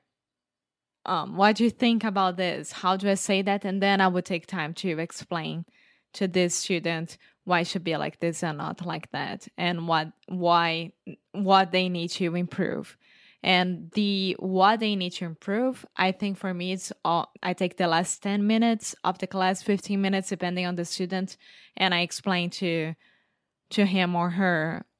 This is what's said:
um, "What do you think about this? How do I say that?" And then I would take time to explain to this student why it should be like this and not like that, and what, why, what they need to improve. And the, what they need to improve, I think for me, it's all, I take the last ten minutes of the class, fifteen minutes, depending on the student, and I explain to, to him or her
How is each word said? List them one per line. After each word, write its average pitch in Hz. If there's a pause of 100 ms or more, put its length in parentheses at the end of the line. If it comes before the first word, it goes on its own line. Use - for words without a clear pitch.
(1040)
um, 160
"What 208
do 226
you 233
think 233
about 190
this? 180
How 190
do 202
I 196
say 196
that?" 202
And 190
then 196
I 190
would 180
take 170
time 170
to 165
explain 165 (500)
to 196
this 175
student 165 (280)
why 175
it 175
should 180
be 160
like 151
this 170
and 151
not 156
like 160
that, - (100)
and 170
what, 160 (160)
why, 170 (400)
what 190
they 185
need 175
to 170
improve. - (460)
And 180
the, 196
what 190
they 214
need 180
to 180
improve, 208 (100)
I 185
think 196
for 185
me, 180
it's - (140)
all, 165 (120)
I 180
take 180
the 175
last 165
ten 202
minutes 226
of 185
the 185
class, 190
fifteen 202
minutes, 190
depending 180
on 180
the 170
student, 185 (400)
and 180
I 175
explain 175 (120)
to, 165 (760)
to 202
him 180
or 175
her 170 (140)